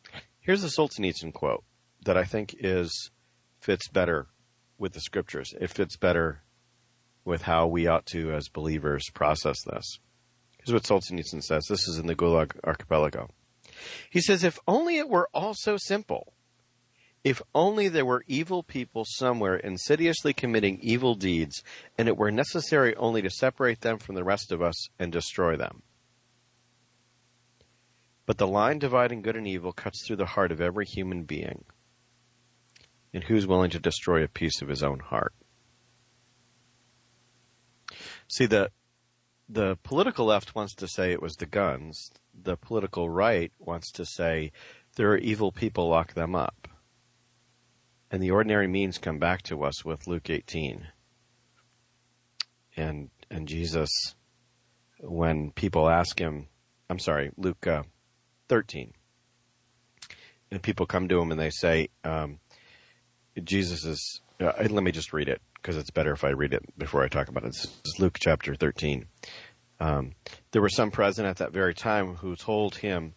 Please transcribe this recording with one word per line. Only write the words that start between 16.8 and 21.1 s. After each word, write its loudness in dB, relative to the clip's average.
If 0
only 4
there 2
were 2
evil -2
people -6
somewhere 0
insidiously 0
committing 2
evil 2